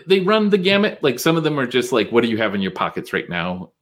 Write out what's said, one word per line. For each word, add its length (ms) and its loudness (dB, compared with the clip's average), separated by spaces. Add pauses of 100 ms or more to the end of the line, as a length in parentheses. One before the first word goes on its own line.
they 140 2
run 300 2
the 80 4
gamut. 440 0
Like, 160 0
some 180 2
of 80 0
them 140 0
are 80 -2
just 260 0
like, 180 2
"What 120 4
do 60 0
you 100 0
have 160 0
in 80 -2
your 100 -2
pockets 400 -6
right 160 -4
now?" 540 -6